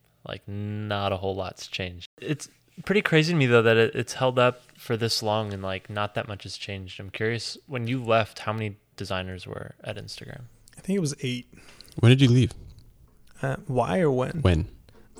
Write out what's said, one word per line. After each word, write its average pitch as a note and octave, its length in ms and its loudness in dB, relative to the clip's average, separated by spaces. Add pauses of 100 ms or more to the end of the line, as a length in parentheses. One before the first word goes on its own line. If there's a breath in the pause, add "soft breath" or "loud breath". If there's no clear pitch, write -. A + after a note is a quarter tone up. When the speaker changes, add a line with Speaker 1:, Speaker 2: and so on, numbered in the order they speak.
(260)
Speaker 1:
Like, - 220 -12
not G#2 640 -4
a F#2+ 60 -2
whole G2 180 -4
lot's F#2 320 -10
changed. F2+ 400 -8 (120)
It's C#3+ 280 -6 (360)
pretty G3+ 180 2
crazy D#3+ 300 4
to E3+ 60 2
me, C3+ 80 6
though, A#2+ 160 8
that A2+ 140 6
it, A2+ 180 4
it's A#2 200 -4
held B2+ 240 0
up B2 240 2 (140)
for - 200 -4
this A2 260 -2
long G#2+ 300 0
and, G2 100 -8
like, F#2+ 260 -8
not G#2 260 -4
that A2+ 120 -4
much G2+ 160 -10
has - 140 -12
changed. F#2+ 420 -10
I'm G2 120 -14
curious, A2 460 -4 (100)
when B2 200 -6
you B2+ 160 -2
left, A2+ 380 2
how G#2+ 120 -4
many G#2+ 240 -4 (200)
designers F#2 500 -8
were - 380 -12
at A2 120 -10
Instagram? - 460 -14 (340)
Speaker 2:
I - 40 -18
think F#3+ 160 -2
it G3+ 40 0
was C#3+ 220 -2
eight. B2 240 -4 (540 soft breath)
Speaker 3:
When A2+ 100 10
did C3 100 8
you C#3 80 8
leave? A#2+ 240 4 (880)
Speaker 2:
Uh, C3+ 140 -2 (100)
why C3 340 0
or D#3+ 100 4
when? C3 320 -2
Speaker 3:
When? F2+ 240 4 (540)